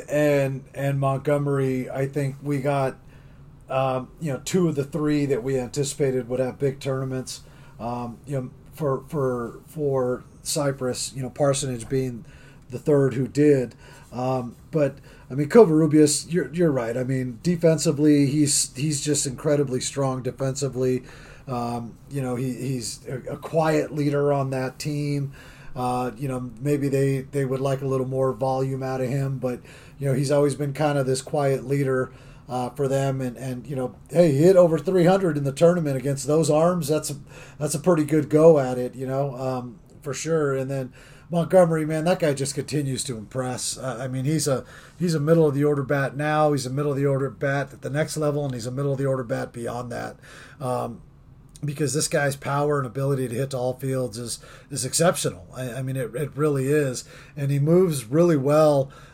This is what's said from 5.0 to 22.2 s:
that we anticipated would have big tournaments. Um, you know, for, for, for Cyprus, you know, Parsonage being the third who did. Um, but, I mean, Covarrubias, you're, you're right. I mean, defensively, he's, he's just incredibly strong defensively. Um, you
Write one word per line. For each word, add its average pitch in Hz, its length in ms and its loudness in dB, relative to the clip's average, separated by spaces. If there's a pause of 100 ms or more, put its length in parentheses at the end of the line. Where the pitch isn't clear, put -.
that 127 160 0
we 135 160 -2
anticipated 127 680 -2
would 123 120 -2
have 127 180 -4
big 139 200 -2
tournaments. 131 640 -6 (380)
Um, 120 460 -8
you 135 140 -4
know, 127 100 -8 (240)
for, 135 340 -2
for, 123 580 -4
for 135 580 -2 (180)
Cyprus, 139 720 -4
you 135 80 -8
know, 123 80 -6
Parsonage 135 580 -2
being 131 360 -4 (460)
the 123 80 -10
third 139 360 2
who 127 140 -2
did. 131 460 2 (380)
Um, 127 440 -4 (140)
but, 143 280 0 (320)
I 127 40 -10
mean, 143 140 -2
Covarrubias, 156 840 6
you're, 170 220 -2
you're 170 160 4
right. 120 260 -2
I 127 60 -2
mean, 127 400 -4
defensively, 156 840 4
he's, 139 500 0
he's 143 240 -2
just 147 260 -2
incredibly 135 540 0
strong 131 420 -4
defensively. 127 800 -2 (460)
Um, 120 480 -6 (140)
you 139 120 -6